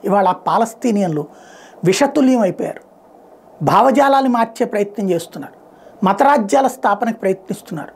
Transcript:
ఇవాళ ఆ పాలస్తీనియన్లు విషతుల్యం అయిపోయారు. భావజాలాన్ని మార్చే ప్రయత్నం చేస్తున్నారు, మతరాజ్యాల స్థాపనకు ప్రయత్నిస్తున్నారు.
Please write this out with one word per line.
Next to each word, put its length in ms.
ఇవాళ 260
ఆ 20
పాలస్తీనియన్లు 760
విషతుల్యం 580
అయిపోయారు. 360
భావజాలాన్ని 640
మార్చే 360
ప్రయత్నం 400
చేస్తున్నారు, 440
మతరాజ్యాల 720
స్థాపనకు 480
ప్రయత్నిస్తున్నారు. 720